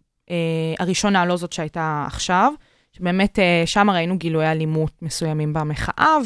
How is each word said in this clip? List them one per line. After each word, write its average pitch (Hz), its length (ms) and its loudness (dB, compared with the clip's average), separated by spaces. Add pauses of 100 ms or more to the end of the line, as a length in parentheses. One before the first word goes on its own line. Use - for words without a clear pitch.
(300)
אה, 175 40 -6 (440)
הראשונה, 185 480 2
לא 175 100 0
זאת 175 160 -6
שהייתה 156 540 -4
עכשיו, 196 460 0 (400)
שבאמת, 185 460 0
אה, 175 280 4
שם 208 240 2
ראינו 180 280 0
גילויי 160 320 0
אלימות 156 520 -2
מסוימים 156 500 -2
במחאה, 156 720 0